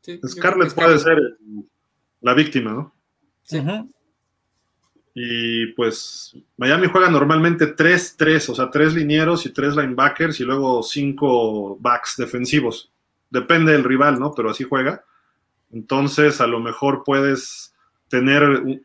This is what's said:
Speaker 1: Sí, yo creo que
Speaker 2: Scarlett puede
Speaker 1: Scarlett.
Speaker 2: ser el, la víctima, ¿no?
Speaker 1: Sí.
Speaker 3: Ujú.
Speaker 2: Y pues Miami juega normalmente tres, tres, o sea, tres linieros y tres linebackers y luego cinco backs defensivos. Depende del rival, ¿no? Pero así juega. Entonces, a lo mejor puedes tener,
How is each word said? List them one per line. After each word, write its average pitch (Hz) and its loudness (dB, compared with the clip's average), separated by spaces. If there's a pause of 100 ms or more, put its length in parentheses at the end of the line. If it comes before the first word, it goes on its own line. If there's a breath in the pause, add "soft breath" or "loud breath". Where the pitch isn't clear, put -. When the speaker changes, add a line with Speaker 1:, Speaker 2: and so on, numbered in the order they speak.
Speaker 1:
Sí, - -16
yo - -18
creo 127 -10
que - -14
Speaker 2:
Scarlett 180 0
puede 165 4
Speaker 1:
Scarlett. 143 -2
Speaker 2:
ser 160 4
el, 107 -6 (560)
la 127 2
víctima, 127 0
¿no? 135 -10 (480)
Speaker 1:
Sí. 160 -8
Speaker 3:
Ujú. 208 -6 (1300)
Speaker 2:
Y 117 -4
pues - -6 (200)
Miami 156 2
juega 185 4
normalmente 160 2
tres, 175 0
tres, 156 2
o 120 -6
sea, 127 -2
tres 156 2
linieros 160 0
y - -8
tres 143 -4
linebackers 139 -2
y 127 -4
luego 131 0
cinco 117 -2
backs - -2
defensivos. 123 -4 (400)
Depende 160 2
del 143 4
rival, 131 2
¿no? 147 -4
Pero 110 -2
así 127 -6
juega. 131 -4 (680)
Entonces, 139 0
a 120 2
lo 117 -2
mejor 123 -4
puedes 139 -2 (360)
tener, 135 2